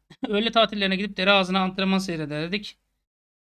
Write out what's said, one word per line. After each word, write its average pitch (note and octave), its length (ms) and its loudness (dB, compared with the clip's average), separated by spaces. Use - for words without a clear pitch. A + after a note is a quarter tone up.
<laughs> - 260 -12
Öğle G#3+ 220 0
tatillerine G#3 460 2
gidip G3+ 200 -6
dere F#3+ 140 2
ağzına F#3+ 300 4
antrenman F#3+ 380 0
seyrederdik. E3+ 800 -6